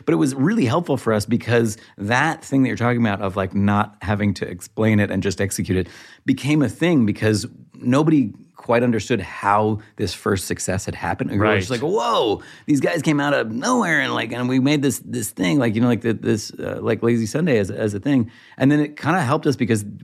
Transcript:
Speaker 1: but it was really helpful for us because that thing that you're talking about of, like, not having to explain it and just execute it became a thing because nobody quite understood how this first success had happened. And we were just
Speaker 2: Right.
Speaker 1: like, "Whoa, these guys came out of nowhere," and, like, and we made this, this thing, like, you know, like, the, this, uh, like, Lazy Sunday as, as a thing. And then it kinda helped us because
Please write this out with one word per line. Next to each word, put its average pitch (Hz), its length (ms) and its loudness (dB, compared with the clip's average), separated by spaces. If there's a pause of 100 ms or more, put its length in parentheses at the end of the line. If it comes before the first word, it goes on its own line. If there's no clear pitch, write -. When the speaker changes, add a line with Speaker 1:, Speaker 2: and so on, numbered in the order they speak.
Speaker 1:
but - 80 2
it 165 40 0
was 147 160 2
really 175 300 2
helpful 143 320 0
for 117 160 -2
us 107 140 0
because 113 500 0 (220)
that 127 480 -2
thing 139 160 2
that 127 80 2
you're 107 80 -6
talking 120 240 0
about 104 200 0
of, 98 140 -4
like, 95 180 -2
not 101 480 0
having 104 340 0
to - 120 -6
explain 110 540 0
it 98 100 0
and 92 100 -2
just 98 200 -2
execute 95 360 -2
it 92 100 -2 (380)
became 135 360 2
a 120 80 2
thing 165 360 2
because 104 420 0 (260)
nobody 135 580 2 (240)
quite 120 260 0
understood 113 400 0
how 104 580 0 (180)
this 101 160 -4
first 104 320 -2
success 92 380 -4
had 98 120 -8
happened. - 340 -4
And 107 100 -2
we 104 80 4
were 107 100 4
just 92 120 -4
Speaker 2:
Right. 123 120 -4
Speaker 1:
like, 151 80 -2
"Whoa, 190 520 0 (240)
these 147 160 2
guys 170 220 -2
came 151 160 2
out 143 140 0
of 117 180 0
nowhere," 180 500 0
and, 123 120 -2
like, 113 200 -4
and 123 160 -2
we 131 100 2
made 143 220 2
this, 131 240 0
this 113 240 -6
thing, 170 300 0
like, 113 160 2
you 113 40 0
know, 123 80 2
like, 117 140 2
the, 117 120 0
this, 110 380 -2
uh, - 300 -8
like, 113 220 -2
Lazy 117 240 2
Sunday 143 320 0
as, 98 120 0
as 110 220 -2
a 101 60 -6
thing. 131 300 0 (280)
And 135 140 4
then 147 100 4
it 147 160 -4
kinda 170 240 0
helped 147 240 0
us 143 100 2
because 107 300 0 (180)